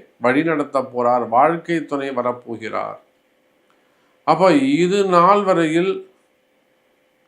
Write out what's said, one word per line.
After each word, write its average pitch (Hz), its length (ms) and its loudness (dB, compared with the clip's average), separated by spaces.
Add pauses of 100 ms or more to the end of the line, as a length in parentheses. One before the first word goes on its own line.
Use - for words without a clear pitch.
(200)
வழி 127 220 2
நடத்த 147 380 -4
போறார், 120 480 -2
வாழ்க்கை 160 560 0
துணை 139 260 -6
வரப்போகிறார். 110 880 -8 (1300)
அப்ப 165 300 4
இது 165 500 2
நாள் 185 380 4
வரையில் 175 680 -2 (1160)